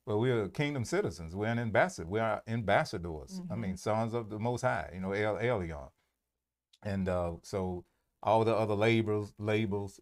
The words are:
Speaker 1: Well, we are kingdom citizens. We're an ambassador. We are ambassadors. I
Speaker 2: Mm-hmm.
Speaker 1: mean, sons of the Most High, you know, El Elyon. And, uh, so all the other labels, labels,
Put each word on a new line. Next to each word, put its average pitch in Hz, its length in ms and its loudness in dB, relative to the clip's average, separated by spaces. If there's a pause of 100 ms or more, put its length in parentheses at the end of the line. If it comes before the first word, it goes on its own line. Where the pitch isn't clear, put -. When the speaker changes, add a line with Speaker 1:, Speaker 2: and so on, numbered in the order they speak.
Speaker 1:
Well, 104 160 2
we 127 100 2
are 110 180 2
kingdom 143 360 -2
citizens. 87 500 -4
We're 104 120 -2
an 117 120 0
ambassador. 117 480 2
We 101 140 0
are 110 260 0
ambassadors. 107 960 0
I 180 140 -8
Speaker 2:
Mm-hmm. 113 80 -4
Speaker 1:
mean, 190 160 -4
sons 110 340 0
of 117 160 -4
the 107 100 -8
Most 117 220 -2
High, 123 320 0
you 92 80 -8
know, 95 120 -2
El 104 240 0
Elyon. 87 540 -2 (920)
And, 98 260 -2
uh, 87 240 0 (100)
so 92 420 -4 (380)
all 110 220 6
the 113 100 4
other 107 200 2
labels, 107 640 2
labels, 104 640 0